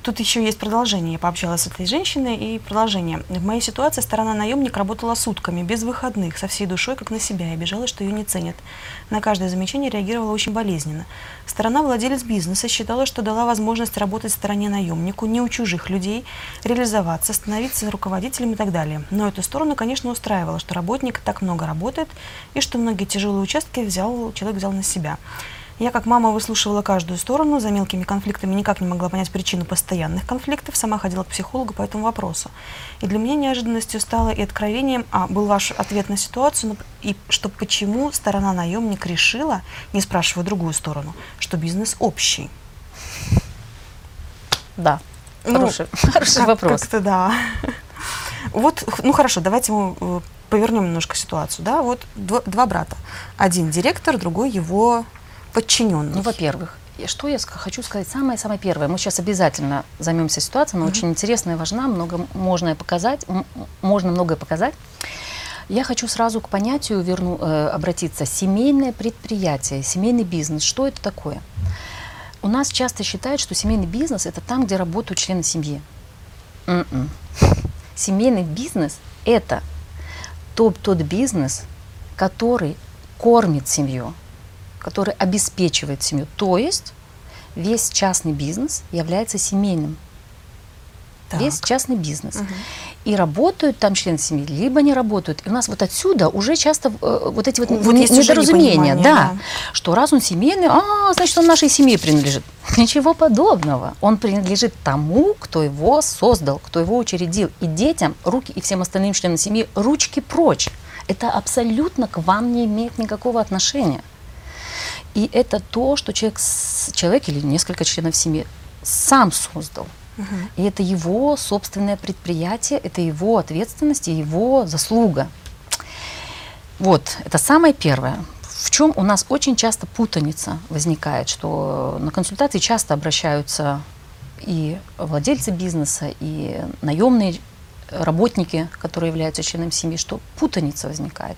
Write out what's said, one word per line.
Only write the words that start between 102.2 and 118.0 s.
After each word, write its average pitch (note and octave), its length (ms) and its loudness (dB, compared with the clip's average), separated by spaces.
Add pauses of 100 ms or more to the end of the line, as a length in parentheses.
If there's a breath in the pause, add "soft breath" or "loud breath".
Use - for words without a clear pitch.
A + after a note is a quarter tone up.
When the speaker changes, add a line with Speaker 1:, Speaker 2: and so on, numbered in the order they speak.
Speaker 2:
<laughs> - 180 0
Ничего C4+ 360 6
подобного. G#3+ 880 4
Он G#3 180 6
принадлежит G3+ 560 2 (120)
тому, D#3+ 520 4
кто - 260 0
его D#3 380 4
создал, E3+ 580 2
кто - 200 -2
его F3+ 180 2
учредил. F3+ 520 0 (100)
И F#3+ 60 0
детям E3 580 2
руки, B3 320 -2
и F#3+ 60 -4
всем F#3 200 0
остальным F#3+ 300 0
членам F3 260 2
семьи G#3+ 380 0
ручки C4+ 460 2
прочь. C4+ 480 2 (400 loud breath)
Это A#3 200 -2
абсолютно A#3 800 0
к - 120 -6
вам G#3 340 2
не A#3+ 100 2
имеет A3+ 340 -2
никакого A3 440 0
отношения. G3 600 0 (1120 loud breath)
И G#3+ 200 2
это A3 260 2
то, C4 380 0
что - 160 -6
человек G#3+ 260 -2
с-, - 540 -4
человек F#3 340 2
или C#3+ 140 -2
несколько D3+ 420 0
членов E3 320 0